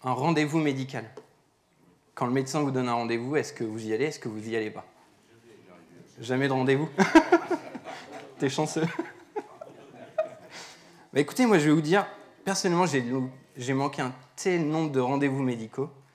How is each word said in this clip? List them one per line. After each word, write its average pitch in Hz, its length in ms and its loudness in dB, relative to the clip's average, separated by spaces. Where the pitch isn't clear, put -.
un 127 80 -2
rendez-vous 151 480 2
médical ? 131 500 -2
Quand 127 100 -2
le 120 80 0
médecin 135 260 0
vous 139 120 0
donne 127 180 0
un 120 60 0
rendez-vous, 117 420 -2
est-ce - 160 -2
que 123 100 -6
vous 110 240 -6
y 107 60 -2
allez, 113 140 0
est-ce 151 120 -6
que - 80 -10
vous 110 220 -10
y 113 80 -2
allez 107 140 -4
pas ? - 120 -14
Jamais 131 300 0
de 135 40 0
rendez-vous ? 135 360 2
<laughs> - 720 -16
T'es 143 100 0
chanceux. 156 340 -2
Bah 143 80 4
écoutez, 247 240 2
moi 214 120 6
je 147 80 4
vais 156 60 6
vous 160 100 6
dire, 190 240 4
personnellement, 185 420 2
j'ai, 135 180 2
j'ai 131 180 -4
manqué 143 280 0
un 127 120 -4
tel 175 320 0
nombre 156 240 0
de 131 80 0
rendez-vous 139 420 2
médicaux. 123 480 -4